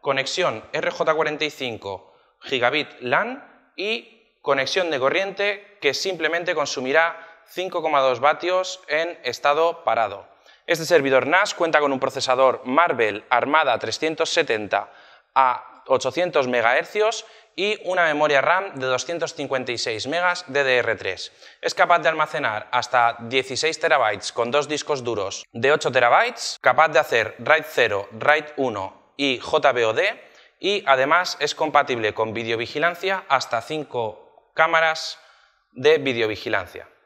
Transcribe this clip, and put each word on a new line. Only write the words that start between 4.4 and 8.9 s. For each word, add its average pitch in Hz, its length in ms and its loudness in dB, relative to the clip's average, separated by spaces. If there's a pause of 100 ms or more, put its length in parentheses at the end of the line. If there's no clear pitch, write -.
conexión 139 480 0
de 139 80 -2
corriente 196 800 -2
que 175 140 2
simplemente 170 600 -2
consumirá 151 760 0 (180)
cinco 175 340 -6
coma 151 200 2
dos 127 180 2
vatios 170 680 0
en 165 360 -2